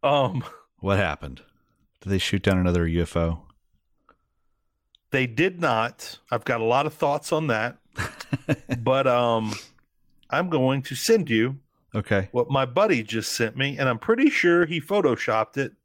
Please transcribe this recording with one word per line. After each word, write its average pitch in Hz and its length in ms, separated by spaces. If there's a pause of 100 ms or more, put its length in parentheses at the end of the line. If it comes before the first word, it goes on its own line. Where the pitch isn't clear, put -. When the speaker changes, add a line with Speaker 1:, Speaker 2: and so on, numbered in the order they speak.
Speaker 1:
Um, 139 400 (360)
Speaker 2:
What 98 180
happened? 73 460 (580)
Did 92 80
they 98 80
shoot 95 240
down 95 160
another 87 300
U 85 160
F - 120
O? 82 280 (1700)
Speaker 1:
they 131 160
did 170 320
not. 120 600 (120)
I've 117 140
got 117 160
a 110 40
lot 127 200
of 151 80
thoughts 147 380
on 156 160
that. 117 300 (180)
Speaker 2:
<laughs> - 840
Speaker 1:
But, 131 280
um, 117 460 (760)
I'm 175 200
going 135 340
to - 120
send 226 340
you 120 300 (340)
Speaker 2:
Okay. 101 380
Speaker 1:
what 123 180
my 135 160
buddy 139 380
just 107 300
sent 113 240
me, 135 200
and 139 120
I'm 117 100
pretty 254 300
sure 175 360
he 160 160
photoshopped 120 760
it. 139 160 (120)